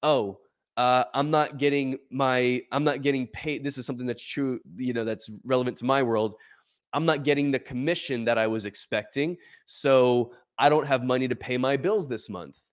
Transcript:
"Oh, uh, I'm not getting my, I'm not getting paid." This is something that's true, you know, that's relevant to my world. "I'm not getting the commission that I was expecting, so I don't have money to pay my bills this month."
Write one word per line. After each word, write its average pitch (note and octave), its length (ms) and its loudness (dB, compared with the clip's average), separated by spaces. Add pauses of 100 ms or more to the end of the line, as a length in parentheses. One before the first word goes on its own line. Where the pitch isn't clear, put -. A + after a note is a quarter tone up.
"Oh, A#2 380 2 (380)
uh, B2 260 4 (100)
I'm C#3+ 160 0
not D3+ 280 2
getting C#3 420 0 (100)
my, B2+ 640 2
I'm C#3+ 140 0
not C#3 160 0
getting C3+ 260 0
paid." D3 340 -6
This C3+ 160 -6
is B2+ 80 -6
something B2 220 -6
that's A#2+ 160 -6
true, C3+ 380 -4 (160)
you B2 160 -4
know, A#2 100 -2
that's A2 260 -4 (140)
relevant B2+ 360 0
to A#2+ 60 -8
my C3+ 160 4
world. A2 340 0 (580)
"I'm D3+ 120 0
not D3 200 0
getting C#3+ 260 2
the C3+ 80 0
commission C3 640 -4
that A#2 140 2
I A2 100 2
was A2 180 -2
expecting, C3+ 720 -4 (280)
so B2+ 680 4 (260)
I C#3 100 8
don't D3 180 2
have C3 160 0
money B2+ 240 0
to B2 80 -2
pay B2+ 220 -4
my C3 200 0
bills F3+ 300 -2
this A#2 220 -8
month." E2+ 280 -12 (160)